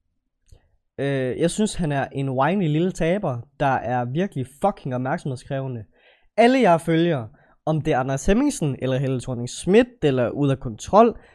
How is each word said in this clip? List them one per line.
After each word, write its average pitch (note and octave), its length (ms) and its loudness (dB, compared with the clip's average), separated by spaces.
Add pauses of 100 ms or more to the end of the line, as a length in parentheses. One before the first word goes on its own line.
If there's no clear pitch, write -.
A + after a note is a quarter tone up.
(1000)
Øh, C3 400 -2
jeg E3+ 100 2
synes, G#3+ 240 -2
han D3+ 180 -2
er C3+ 200 -2
en C3+ 180 -4
whiny D#3 380 2
lille E3 240 0
taber, E3+ 480 -2 (200)
der D3 60 0
er B2 380 -2
virkelig C#3 420 -4 (140)
fucking F#3+ 340 -2
opmærksomhedskrævende. C3 920 -6 (520)
Alle B3 240 6
jeg F3 200 4
følger, E3 460 0 (400)
om D#3 140 0
det D3+ 120 0
er B2+ 60 2
Anders C3+ 280 -2
Hemmingsen, G3+ 560 2
eller B2+ 160 0
Helle C3 220 -2
Thorning-Schmidt, C3 800 0
eller B2+ 280 2
Ud C#3 200 0
af C3+ 100 -2
Kontrol, F3+ 580 2 (160)